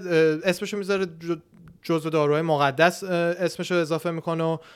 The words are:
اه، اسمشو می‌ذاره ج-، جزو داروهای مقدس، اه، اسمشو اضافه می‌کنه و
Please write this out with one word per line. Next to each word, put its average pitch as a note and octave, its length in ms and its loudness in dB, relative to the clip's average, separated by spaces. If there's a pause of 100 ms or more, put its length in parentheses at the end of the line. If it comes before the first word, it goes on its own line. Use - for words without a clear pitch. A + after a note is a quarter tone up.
اه، D#3+ 440 2
اسمشو F#3+ 280 -2
می‌ذاره G3 280 -2
ج-، E3 320 -6 (460)
جزو D#3+ 260 -2
داروهای D3+ 320 2
مقدس، D#3 640 2
اه، F#3 80 -6
اسمشو F3 640 -2
اضافه E3 360 -2
می‌کنه E3 320 -4
و E3 140 0 (180)